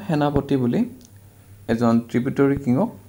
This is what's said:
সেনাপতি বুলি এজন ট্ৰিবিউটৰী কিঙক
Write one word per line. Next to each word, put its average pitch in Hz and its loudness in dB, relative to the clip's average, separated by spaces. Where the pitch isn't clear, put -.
সেনাপতি 143 0
বুলি 131 0
এজন 117 2
ট্ৰিবিউটৰী 139 0
কিঙক 139 0